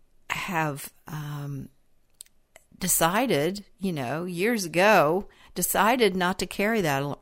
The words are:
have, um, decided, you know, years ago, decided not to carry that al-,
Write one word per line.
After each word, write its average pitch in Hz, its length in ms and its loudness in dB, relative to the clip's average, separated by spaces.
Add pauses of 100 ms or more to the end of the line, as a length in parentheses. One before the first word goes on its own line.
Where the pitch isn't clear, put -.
(320)
have, 156 600 -6 (160)
um, 143 640 -10 (1080)
decided, 180 880 0 (140)
you 190 120 -2
know, 147 340 -4
years 190 400 -2
ago, 175 600 4 (280)
decided 214 600 2
not 185 240 0
to 196 60 -2
carry 214 360 0
that 143 220 0
al-, 143 180 -6